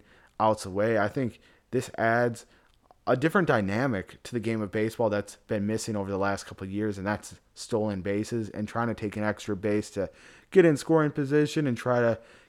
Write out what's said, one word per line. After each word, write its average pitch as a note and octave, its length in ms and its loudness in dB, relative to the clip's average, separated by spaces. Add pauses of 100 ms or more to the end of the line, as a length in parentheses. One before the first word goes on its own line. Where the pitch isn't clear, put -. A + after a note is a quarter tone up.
(400)
outs G#2+ 260 2
away. G2+ 320 0
I G#2 100 2
think B2 320 -4 (320)
this B2 260 -2
adds A#2 480 0 (600)
a C3 120 2
different D#3+ 300 2
dynamic A2 760 0
to - 100 -14
the B2 60 -2
game A2 220 -2
of G2+ 100 -6
baseball A2 380 0
that's G2+ 280 -4 (100)
been G#2 180 -2
missing A2 300 -2
over G2 160 -4
the G2 60 -2
last G2 280 -2
couple - 200 -12
of F#2+ 60 -8
years, G#2 260 -2
and F#2+ 100 -4
that's - 280 -4 (180)
stolen G#2+ 480 -2
bases G#2 480 -2
and G#2+ 180 -6
trying A#2 200 -2
to A2 60 -2
take G#2 240 -6
an G#2 60 -4
extra G#2 320 -2
base G#2 360 0
to F#2+ 180 -4 (420)
get F3+ 140 8
in D3+ 120 6
scoring D#3 340 4
position D3 560 2
and A#2+ 100 0
try B2 220 0
to A#2 200 2 (300)